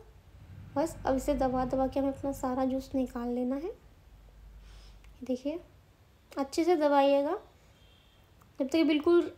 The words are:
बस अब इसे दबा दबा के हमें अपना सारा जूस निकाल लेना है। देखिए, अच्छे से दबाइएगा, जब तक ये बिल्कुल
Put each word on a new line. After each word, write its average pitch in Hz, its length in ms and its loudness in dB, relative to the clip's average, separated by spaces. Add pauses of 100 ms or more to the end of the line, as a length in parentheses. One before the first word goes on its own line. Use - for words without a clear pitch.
(800)
बस 320 180 -2 (100)
अब 262 100 2
इसे 277 180 0
दबा 254 300 0
दबा 262 220 0
के 262 140 -2
हमें 269 120 0
अपना 277 200 -6
सारा 262 320 -2
जूस 262 300 -4
निकाल 247 340 -2
लेना 247 280 -2
है। 339 160 -6 (1500)
देखिए, 269 360 -4 (800)
अच्छे 285 260 -2
से 349 120 4
दबाइएगा, 285 640 4 (1200)
जब 262 80 -2
तक - 60 -2
ये 330 100 6
बिल्कुल 320 540 4